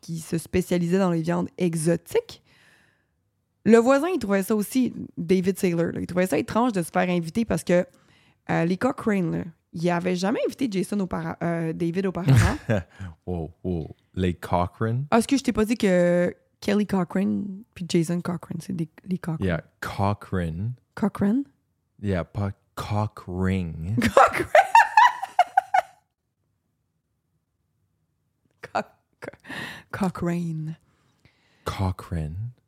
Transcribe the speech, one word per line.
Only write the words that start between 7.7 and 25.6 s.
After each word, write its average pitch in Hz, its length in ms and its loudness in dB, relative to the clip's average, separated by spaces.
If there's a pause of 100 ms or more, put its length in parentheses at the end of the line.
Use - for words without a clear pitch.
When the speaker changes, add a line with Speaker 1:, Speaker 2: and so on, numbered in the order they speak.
Speaker 1:
euh, 165 160 2
les 180 100 0
Cochrane, 196 560 0
là, 170 120 -4 (280)
il 175 180 -2
avait 180 280 0
jamais 208 280 0
invité 269 240 -2
Jason 196 300 -2
aupara-, 175 420 -4
euh, 165 300 -2
David 170 360 -2
auparavant. 170 500 4 (100)
Speaker 2:
<laughs> 104 140 0 (440)
Wow, 85 280 -6 (100)
wow. 87 320 -4 (200)
Les 90 180 0
Cochrane ? 110 760 -2
Speaker 1:
Ah, 226 80 6
excuse, 254 200 0
je - 60 -6
t'ai 214 80 0
pas 214 100 0
dit 226 140 0
que 175 580 2 (240)
Kelly 208 260 0
Cochrane 196 760 -2 (100)
puis 175 140 -10
Jason 175 320 0
Cochrane, 175 400 -6
c'est - 160 -8
des... 165 140 -4 (180)
les 180 100 -2
Cochrane. 160 300 -4
Speaker 2:
Yeah, 87 160 0 (160)
Cochrane. 98 960 -4 (200)
Speaker 1:
Cochrane ? 220 500 0 (580)
Speaker 2:
Yeah, 92 240 0
pas 101 260 -4 (240)
cock - 540 -4
ring. 90 680 -2
Speaker 1:
<laughs> - 180 0
Cochrane ! - 340 4 (4000)